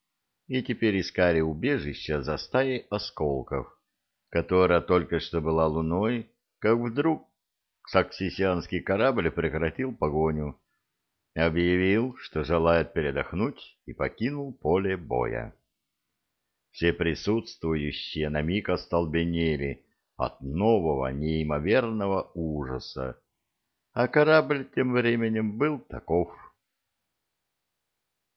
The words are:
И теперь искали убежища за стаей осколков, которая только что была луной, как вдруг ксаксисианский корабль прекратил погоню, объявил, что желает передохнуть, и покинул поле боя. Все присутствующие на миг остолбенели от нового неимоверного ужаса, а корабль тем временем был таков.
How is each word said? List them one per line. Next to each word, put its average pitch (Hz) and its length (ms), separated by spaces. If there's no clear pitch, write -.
И 131 120
теперь 110 400
искали 87 400
убежища 80 800
за 71 160
стаей 127 540
осколков, 69 880
которая 87 480
только 85 400
что 82 220
была 80 240
луной, 90 600
как 113 200
вдруг 135 500
ксаксисианский 92 960
корабль 101 500
прекратил 80 640
погоню, 76 640
объявил, 90 840
что - 260
желает 82 520
передохнуть, 80 880
и - 80
покинул 135 600
поле 92 420
боя. 58 580
Все 85 240
присутствующие 80 1400
на 76 100
миг 92 300
остолбенели 82 1120
от - 240
нового 78 680
неимоверного 80 1200
ужаса, 67 880
а 123 160
корабль 147 640
тем 127 200
временем 113 640
был 147 200
таков. - 560